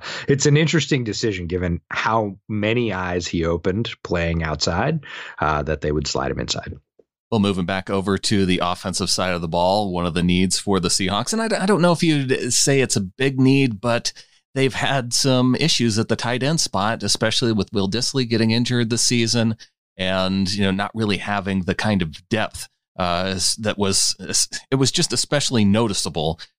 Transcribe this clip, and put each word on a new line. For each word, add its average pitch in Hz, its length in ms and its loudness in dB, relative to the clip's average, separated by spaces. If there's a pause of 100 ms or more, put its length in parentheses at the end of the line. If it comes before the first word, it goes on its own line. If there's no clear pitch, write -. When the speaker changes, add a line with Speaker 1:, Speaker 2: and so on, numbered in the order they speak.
(280)
Speaker 1:
it's 139 180 2
an 147 100 6
interesting 151 480 2
decision 101 420 -2
given 87 440 -2
how 107 480 -2 (100)
many 107 420 0
eyes 90 360 -4
he 85 180 -2
opened 87 460 -2 (120)
playing 85 400 -2
outside, 95 580 -2 (380)
uh, 76 260 0
that 76 180 -4
they 76 100 0
would 73 140 -2
slide 67 240 -4
him 65 100 -6
inside. - 320 -6 (580)
Speaker 2:
Well, 113 80 2
moving 95 280 2
back 95 240 -4
over 98 260 0
to 98 300 2
the 90 160 2
offensive 90 480 -2
side 92 240 0
of 85 80 -4
the 85 40 -6
ball, 92 460 2
one 87 140 -2
of 82 80 -2
the 87 80 0
needs 90 360 2
for 95 220 0
the 85 80 -2
Seahawks, 101 460 -2
and 220 80 -2
I 226 60 -2
d-, - 80 0
I 190 100 -2
don't 190 160 2
know 175 100 4
if 156 100 0
you'd 135 480 0
say 139 300 2
it's - 160 0
a 117 40 0
big 131 380 -2
need, 131 400 4
but 117 360 -2 (400)
they've 135 200 0
had 127 400 -2
some 127 400 4
issues 117 440 2
at 110 100 0
the 113 60 2
tight 120 280 -2
end 156 180 0
spot, 101 420 -2
especially 110 500 0
with 101 200 -2
Will 98 160 0
Dissly 120 400 -2
getting 113 220 2
injured 120 400 2
this 117 120 0
season 113 540 2 (400)
and, 95 560 0
you 104 100 0
know, 98 80 4
not 98 240 -2
really 107 220 0
having 98 460 -2
the 90 120 0
kind 104 280 2
of 78 260 -8
depth, - 400 -4 (300)
uh, 90 380 0
s-, 85 200 -2
that 107 220 -2
was, 98 420 0
s-, - 280 -2 (220)
it - 40 -2
was 135 180 2
just - 180 0
especially 127 540 0
noticeable. 92 720 0 (200)